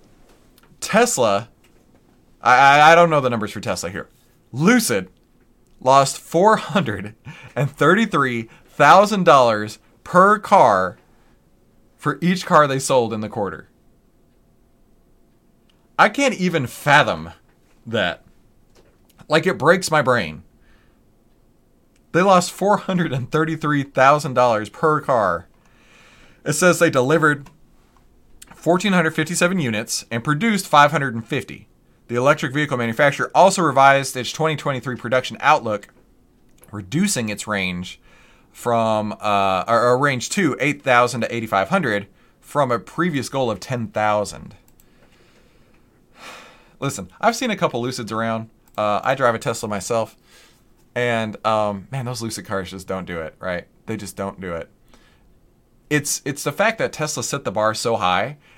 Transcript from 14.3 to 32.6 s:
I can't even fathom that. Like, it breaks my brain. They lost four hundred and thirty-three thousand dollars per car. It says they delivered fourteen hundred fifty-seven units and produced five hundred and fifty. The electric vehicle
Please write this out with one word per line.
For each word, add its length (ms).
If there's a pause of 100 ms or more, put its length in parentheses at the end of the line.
I 100
can't 260
even 320
fathom 680 (540)
that. 360 (1080)
Like, 180
it 100
breaks 340
my 120
brain. 400 (1700)
They 100
lost 300
four 260
hundred 360
and 180
thirty-three 540
thousand 500
dollars 340
per 320
car. 460 (960)
It 100
says 240
they 120
delivered 580 (1080)
fourteen 380
hundred 220
fifty-seven 460
units 500
and 140
produced 420
five 240
hundred 240
and 120
fifty. 420 (400)
The 80
electric 360
vehicle 240